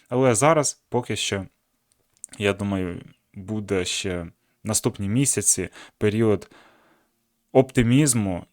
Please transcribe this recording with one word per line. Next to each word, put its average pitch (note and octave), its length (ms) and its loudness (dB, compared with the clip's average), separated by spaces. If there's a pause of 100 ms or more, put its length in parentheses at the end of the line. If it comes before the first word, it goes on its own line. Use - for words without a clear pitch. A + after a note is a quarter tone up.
Але B2 260 2
зараз D3 540 2
поки A2 260 -4
що, G2 300 -4 (920)
я G2+ 160 0
думаю, G2 480 -4 (320)
буде G2 520 -4
ще F2+ 420 -6 (360)
наступні G#2 460 -2
місяці G#2 600 0 (280)
період G#2+ 520 0 (1080)
оптимізму B2 960 2